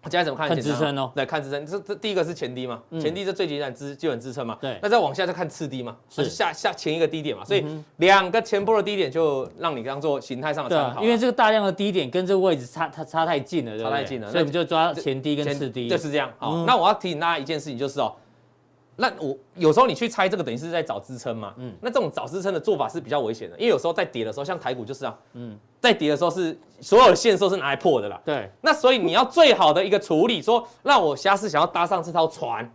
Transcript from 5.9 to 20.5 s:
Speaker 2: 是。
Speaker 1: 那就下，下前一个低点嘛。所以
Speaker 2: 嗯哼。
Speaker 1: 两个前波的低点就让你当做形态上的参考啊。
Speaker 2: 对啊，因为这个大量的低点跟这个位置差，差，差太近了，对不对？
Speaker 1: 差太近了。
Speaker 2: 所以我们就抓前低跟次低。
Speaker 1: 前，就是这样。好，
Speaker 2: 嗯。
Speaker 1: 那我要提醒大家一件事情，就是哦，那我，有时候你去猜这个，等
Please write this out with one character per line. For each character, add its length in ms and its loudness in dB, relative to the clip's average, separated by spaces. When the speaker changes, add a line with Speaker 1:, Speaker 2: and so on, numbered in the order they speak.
Speaker 2:
是。 100 -8
Speaker 1:
那 40 2
就 60 -4
下， 220 -2
下 220 -2
前 200 -4
一 40 -4
个 100 2
低 140 -6
点 120 -4
嘛。 80 -12
所 140 -2
以 40 4
Speaker 2:
嗯 40 -4
哼。 200 -10
Speaker 1:
两 340 6
个 120 2
前 200 -2
波 140 2
的 60 2
低 140 -4
点 140 0
就 380 0
让 160 -2
你 80 -8
当 160 -8
做 220 -2
形 220 -10
态 100 -4
上 160 -6
的 0 -
参 100 2
考 120 0
啊。 60 -10
Speaker 2:
对 40 -8
啊， 20 -2
因 80 4
为 60 4
这 100 2
个 60 2
大 180 4
量 140 2
的 80 0
低 180 -2
点 200 0
跟 160 -2
这 80 2
个 40 4
位 160 4
置 120 -8
差， 240 -6
差， 120 -12
差 220 -2
太 160 0
近 240 -4
了， 140 -8
对 40 -6
不 20 -6
对？ 60 -2
Speaker 1:
差 60 -2
太 80 -2
近 160 -8
了。 100 -10
Speaker 2:
所 80 0
以 40 4
我 20 4
们 80 -4
就 100 0
抓 300 2
前 300 -4
低 120 -2
跟 200 -2
次 160 -6
低。 180 -6
Speaker 1:
前， 80 0
就 0 -
是 160 -4
这 60 0
样。 180 -2
好， 160 -6
Speaker 2:
嗯。 140 -2
Speaker 1:
那 100 4
我 100 4
要 60 6
提 160 -4
醒 100 -4
大 80 -2
家 120 0
一 40 -6
件 160 -4
事 120 -10
情， 80 -8
就 100 -2
是 100 -6
哦， 160 -2
那 220 0
我， 160 -6
有 180 4
时 80 6
候 60 8
你 80 0
去 120 -4
猜 220 0
这 80 -2
个， 80 -4
等 100 -6